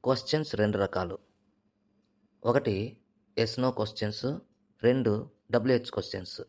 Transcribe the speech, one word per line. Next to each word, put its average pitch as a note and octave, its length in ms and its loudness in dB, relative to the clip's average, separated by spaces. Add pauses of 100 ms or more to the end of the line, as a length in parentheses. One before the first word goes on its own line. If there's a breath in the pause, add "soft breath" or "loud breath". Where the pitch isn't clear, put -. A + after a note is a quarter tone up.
క్వశ్చన్స్ C3 460 0 (100)
రెండు G#2 240 2
రకాలు, F#2 320 -4 (1300)
ఒకటి A#2+ 320 2 (640)
ఎస్ A2+ 180 0 (100)
నో B2+ 140 4
క్వశ్చన్స్, G#2+ 460 -4 (580)
రెండు A#2+ 300 4 (420)
డబ్ల్యూహెచ్ A#2+ 420 2
క్వశ్చన్స్. F#2+ 520 -8